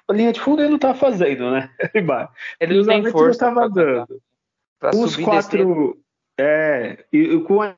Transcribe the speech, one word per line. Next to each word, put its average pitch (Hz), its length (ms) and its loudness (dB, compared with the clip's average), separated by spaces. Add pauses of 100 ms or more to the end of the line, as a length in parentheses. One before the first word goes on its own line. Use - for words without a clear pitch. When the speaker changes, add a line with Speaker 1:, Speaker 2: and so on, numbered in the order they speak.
Speaker 1:
a 196 60 0
linha 226 180 2
de 226 80 -4
fundo 294 220 0
ele 294 100 0
não 294 80 -2
tá 269 140 0
fazendo, 165 580 0
né? 131 180 -4 (100)
<laughs> 151 520 -4 (280)
Speaker 2:
Ele 170 180 0
não 202 80 4
tem 220 160 4
Speaker 1:
Cruzamento 226 100 -2
Speaker 2:
força 226 400 2
Speaker 1:
não 240 40 -2
tava 233 180 0
Speaker 2:
pra 185 100 2
aguentar. 123 240 -2
Speaker 1:
dando. - 140 -18 (580)
Speaker 2:
Pra 139 120 -2
Speaker 1:
Os 226 200 0
Speaker 2:
subir - 160 -6
e - 40 0
descer. 202 340 0
Speaker 1:
quatro, 156 320 0 (420)
é, 143 720 -2
e, - 60 2
e 160 260 2
com 196 180 2
a 202 160 -6